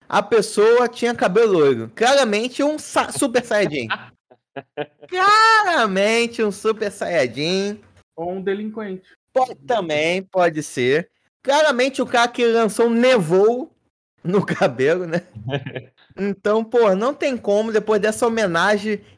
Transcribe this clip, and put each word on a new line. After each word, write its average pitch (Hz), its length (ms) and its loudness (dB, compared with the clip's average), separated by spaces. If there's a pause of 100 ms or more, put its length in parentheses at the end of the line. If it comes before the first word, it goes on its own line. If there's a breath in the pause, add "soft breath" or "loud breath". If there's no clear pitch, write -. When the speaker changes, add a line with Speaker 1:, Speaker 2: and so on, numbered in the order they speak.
Speaker 1:
a 202 140 0
pessoa 226 680 2
tinha 233 280 -4
cabelo 220 380 2
loiro. 135 420 2
Claramente 247 680 0
um 302 140 0
sa-, - 340 -4
Super 247 320 -2
Saiyajin. 156 460 -2
Speaker 2:
<laughs> - 1200 -14
Speaker 1:
Claramente 320 1300 2
um 208 80 0
Super 214 400 -4
Saiyajin. 175 880 -2 (360)
Speaker 3:
Ou 170 180 -8
um 190 80 -8
delinquente. 202 680 -8 (260 soft breath)
Speaker 1:
Pode, 254 220 -2
também, 165 680 -2
pode 175 400 0
ser. 139 480 0 (320)
Claramente 269 600 0
o 240 40 0
cara 240 220 2
que 240 180 -2
lançou 233 420 2
um - 60 2
nevou 233 800 2 (520)
no 180 220 0
cabelo, 160 600 0
né? 170 160 -4 (240)
Speaker 2:
<laughs> 135 480 -8 (220 soft breath)
Speaker 1:
Então, 202 480 -2
pô, 226 300 2
não 214 180 -2
tem 285 240 -4
como, 214 360 -2
depois 214 280 0
dessa 220 280 -2
homenagem 208 760 0 (160 soft breath)